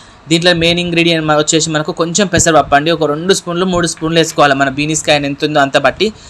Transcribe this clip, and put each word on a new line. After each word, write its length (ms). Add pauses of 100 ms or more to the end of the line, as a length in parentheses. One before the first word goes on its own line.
(300)
దీంట్లో 240
మెయిన్ 260
ఇంగ్రీడియంట్ 480
మ-, 140
వచ్చేసి 280
మనకు 220
కొంచెం 360
పెసరపప్పు 480
అండి. 160
ఒక 120
రెండు 300
స్పూన్లు, 320
మూడు 220
స్పూన్లు 320
వేసుకోవాలి. 340
మన 160
బీనీస్ 340
కాయన 220
ఎంత 200
ఉందో 140
అంత 180
బట్టి. 360 (160)